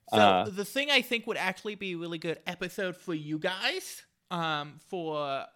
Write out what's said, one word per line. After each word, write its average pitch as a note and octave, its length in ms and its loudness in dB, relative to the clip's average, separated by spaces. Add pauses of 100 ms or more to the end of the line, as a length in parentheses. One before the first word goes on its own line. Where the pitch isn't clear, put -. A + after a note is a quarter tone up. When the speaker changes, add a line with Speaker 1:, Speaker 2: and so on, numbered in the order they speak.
(140)
Speaker 1:
So A2 40 6
Speaker 2:
Uh, G2+ 320 8
Speaker 1:
the G3 140 -6
thing C4+ 260 -2
I C4+ 120 6
think A#3 260 -2
would G#3 80 -2
actually F#3+ 400 -2
be F#3+ 180 -6
a E3+ 40 -6
really E3+ 220 -6
good D#3+ 280 -4
episode F3+ 480 -4
for - 180 -6
you D#3 240 -4
guys, G3 640 -4 (280)
um, D#3 440 -2 (120)
for, D3 580 -4 (100)